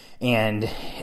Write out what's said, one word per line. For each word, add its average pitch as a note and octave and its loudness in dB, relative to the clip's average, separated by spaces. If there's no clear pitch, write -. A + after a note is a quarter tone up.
And A2 2